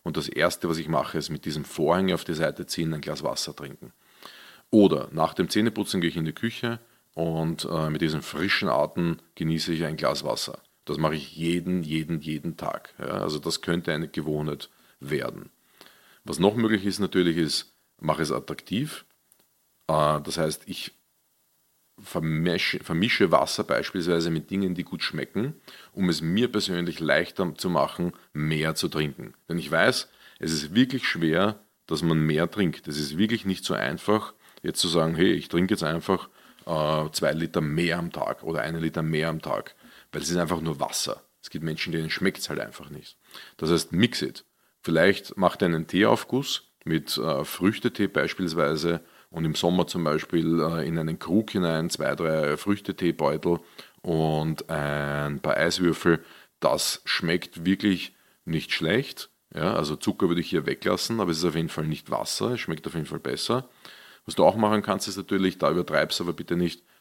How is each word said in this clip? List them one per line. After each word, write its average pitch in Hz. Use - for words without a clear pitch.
und 80
das 76
Erste, 87
was 82
ich 76
mache, 80
ist 76
mit 76
diesem 76
Vorhänge 87
auf 80
die 87
Seite 78
ziehen, 80
ein 76
Glas 73
Wasser -
trinken. 65
Oder 87
nach 80
dem 90
Zähneputzen 104
gehe 82
ich 80
in 80
die 78
Küche 117
und, 80
äh, 80
mit 78
diesem 78
frischen 95
Atem 80
genieße 80
ich 82
ein 78
Glas 73
Wasser. -
Das 73
mache 78
ich 71
jeden, 87
jeden, 78
jeden 78
Tag. -
Ja, -
also 90
das -
könnte 85
eine 78
Gewohnheit 76
werden. 69
Was -
noch 101
möglich 110
ist 98
natürlich 90
ist, -
mache 76
es 76
attraktiv. -
Äh, 76
das 82
heißt, 78
ich -
vermische, 82
vermische 87
Wasser 76
beispielsweise 85
mit 80
Dingen, 95
die 85
gut 82
schmecken, 98
um 92
es 78
mir 95
persönlich 87
leichter 80
zu -
machen, 87
mehr 78
zu -
trinken. 76
Denn 85
ich 76
weiß, 95
es 80
ist 76
wirklich 127
schwer, 85
dass 78
man 80
mehr 78
trinkt. 92
Es 73
ist 73
wirklich 110
nicht 95
so 95
einfach, 85
jetzt -
zu 90
sagen, 82
hey, 90
ich 80
trinke 92
jetzt 92
einfach, 85
äh, 78
zwei 73
Liter 80
mehr 80
am 85
Tag -
oder 82
einen 82
Liter 82
mehr 78
am 80
Tag, 52
weil 73
es -
ist 87
einfach 85
nur 80
Wasser. -
Es -
gibt 78
Menschen, 80
denen 80
schmeckt's -
halt 76
einfach -
nicht. -
Das 80
heißt, 82
mix 110
it. -
Vielleicht 85
macht 92
ihr -
einen 82
Teeaufguss 117
mit, 80
äh, 71
Früchtetee 101
beispielsweise 80
und 82
im 78
Sommer 90
zum 87
Beispiel, 80
äh, 80
in 82
einen 80
Krug 107
hinein 85
zwei, 71
drei 78
Früchteteebeutel 85
und 80
ein 73
paar -
Eiswürfel. 85
Das -
schmeckt 85
wirklich 95
nicht 80
schlecht. 101
Ja, 87
also 78
Zucker -
würde 85
ich -
hier 78
weglassen, 95
aber 90
es 80
ist 87
auf 80
jeden 82
Fall 78
nicht 78
Wasser. -
Es 123
schmeckt -
auf -
jeden 78
Fall 76
besser. 113
Was -
du 80
auch 85
machen 107
kannst, 101
ist 92
natürlich, 95
da 73
übertreibst 80
aber 85
bitte 82
nicht, 87